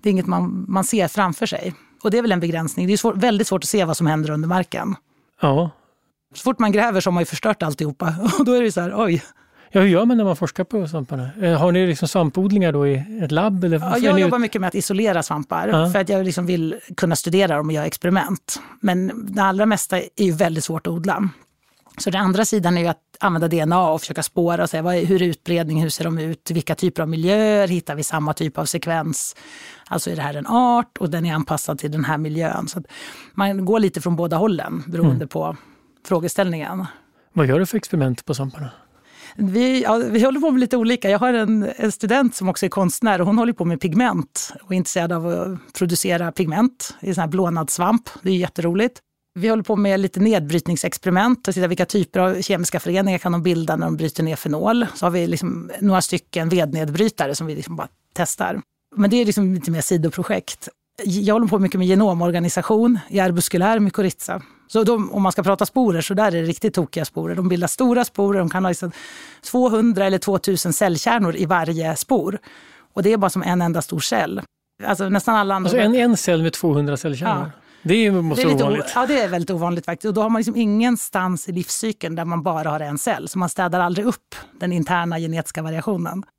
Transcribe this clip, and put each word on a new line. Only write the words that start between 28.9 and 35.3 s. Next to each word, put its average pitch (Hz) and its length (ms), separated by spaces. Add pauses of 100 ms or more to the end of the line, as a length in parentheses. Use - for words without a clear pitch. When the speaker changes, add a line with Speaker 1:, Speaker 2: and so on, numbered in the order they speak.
Speaker 1:
Alltså - 220
är 165 60
det 147 60
här 147 120
en 147 120
art 240 520
och 170 120
den 170 160
är 160 80
anpassad 151 440
till 151 140
den 151 120
här 151 140
miljön. 156 500
Så 185 100
att 156 60 (500)
man 196 300
går 214 160
lite 185 200
från 175 160
båda 170 200
hållen 165 500
beroende 165 300
Speaker 2:
Mm. 143 120
Speaker 1:
på 160 280 (500)